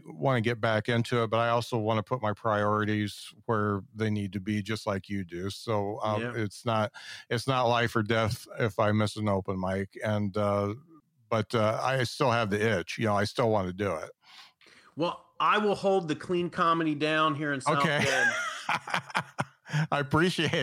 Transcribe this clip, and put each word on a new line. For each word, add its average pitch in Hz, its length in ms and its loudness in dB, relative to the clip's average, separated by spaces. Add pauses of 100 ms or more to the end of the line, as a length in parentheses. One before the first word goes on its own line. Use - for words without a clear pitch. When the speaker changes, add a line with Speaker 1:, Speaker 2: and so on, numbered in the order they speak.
Speaker 1:
wanna 139 360 0
get 117 200 0
back 110 280 2
into 117 340 2
it, 113 80 -2
but 113 80 2
I 117 100 2
also 120 300 0
wanna 110 240 0
put 127 180 -6
my 107 120 0
priorities 104 1000 0 (120)
where 104 360 0 (140)
they 107 160 0
need 101 220 -2
to 101 60 -2
be, 104 220 -2
just 107 240 -4
like 98 240 -4
you 101 160 -4
do. 87 240 -6
So, 104 540 -2
um, 107 180 0
Speaker 2:
Yeah. 120 140 -6
Speaker 1:
it's 107 280 -6
not, 110 280 2 (400)
it's 120 160 -2
not 127 200 2
life 117 280 2
or 113 80 2
death 113 440 0 (120)
if 113 200 -2
I 104 120 4
miss 107 260 2
an 107 100 -2
open 95 320 0
mic, 95 460 -4
and, 104 320 0
uh, 101 380 0 (540)
but, 110 260 0
uh, 110 260 2
I 131 220 2
still 123 280 0
have 113 200 2
the 104 280 2
itch, - 200 -6
you 113 60 0
know, 104 100 2
I 101 80 2
still 113 260 0
wanna 95 240 0
do 92 220 -2
it. - 160 -8 (840)
Speaker 2:
Well, 170 300 -4 (140)
I 170 180 2
will 208 180 2
hold 190 320 2
the 151 80 0
clean 175 340 -2
comedy 165 460 2
down 156 400 2
here 147 180 -2
in 135 80 -4
South 147 180 2
Speaker 1:
Okay. 147 240 2
Speaker 2:
Bend. 139 280 2 (360)
Speaker 1:
<laughs> - 20 -4 (1200)
I 143 80 0
appreciate 156 640 2